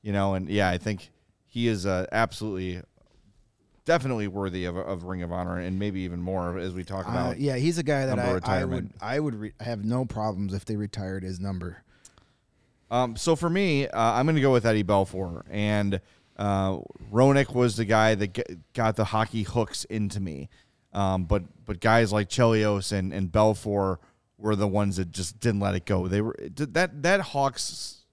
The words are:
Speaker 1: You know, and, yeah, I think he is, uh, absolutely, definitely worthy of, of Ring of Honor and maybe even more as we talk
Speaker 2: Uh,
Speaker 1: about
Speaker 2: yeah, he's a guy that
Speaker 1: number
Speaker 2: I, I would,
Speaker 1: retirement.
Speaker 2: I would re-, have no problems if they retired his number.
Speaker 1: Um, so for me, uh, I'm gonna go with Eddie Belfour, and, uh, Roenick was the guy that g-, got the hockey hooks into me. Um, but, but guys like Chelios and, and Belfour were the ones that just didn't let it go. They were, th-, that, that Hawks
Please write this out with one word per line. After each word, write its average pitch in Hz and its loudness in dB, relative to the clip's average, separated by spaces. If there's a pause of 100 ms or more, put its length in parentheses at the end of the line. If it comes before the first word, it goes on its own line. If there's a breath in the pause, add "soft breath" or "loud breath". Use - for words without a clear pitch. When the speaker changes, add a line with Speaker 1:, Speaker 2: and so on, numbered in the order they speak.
Speaker 1:
You 104 -4
know, 98 2
and, 92 -4
yeah, 98 2
I 87 0
think 104 -6 (360)
he 117 -4
is, 104 0
uh, 92 0
absolutely, 95 -2 (1040)
definitely 127 0
worthy 92 -4
of, 87 -4
of 92 -6
Ring 92 -6
of 85 -6
Honor 90 -4
and 92 -4
maybe 98 -2
even 87 -6
more 90 -4
as 90 -6
we 92 -8
talk 95 -6
Speaker 2:
Uh, 107 -8
Speaker 1:
about - -2
Speaker 2:
yeah, 139 0
he's 160 0
a 170 -4
guy 139 0
that 131 0
Speaker 1:
number 120 0
Speaker 2:
I, 120 0
I 123 0
would, 92 -2
Speaker 1:
retirement. 87 -2
Speaker 2:
I 123 -2
would 143 -2
re-, 107 -10
have 110 -6
no 123 0
problems 101 -4
if 101 -4
they 107 -4
retired 98 -6
his 92 -8
number. 90 -6 (1080 soft breath)
Speaker 1:
Um, 120 0
so 165 2
for 170 -2
me, 170 2
uh, - -4 (140)
I'm 131 2
gonna 156 4
go 135 6
with 120 4
Eddie 107 4
Belfour, 95 0
and, 104 0 (380 soft breath)
uh, 98 0 (340)
Roenick 135 6
was 120 4
the 110 0
guy 110 6
that 98 0
g-, - -4 (320)
got 110 2
the 110 2
hockey 110 0
hooks - -2
into 104 -2
me. 76 -8 (460 soft breath)
Um, 95 2
but, 92 2 (240)
but 95 -8
guys 113 6
like 104 0
Chelios 107 2
and, 95 -2
and 92 -2
Belfour 101 2 (400 soft breath)
were 107 0
the 101 2
ones 98 2
that 90 -2
just 92 -8
didn't 104 2
let 98 0
it 92 -4
go. 92 0
They 101 0
were, 110 -2
th-, 135 -8
that, 160 -2
that 190 4
Hawks - -6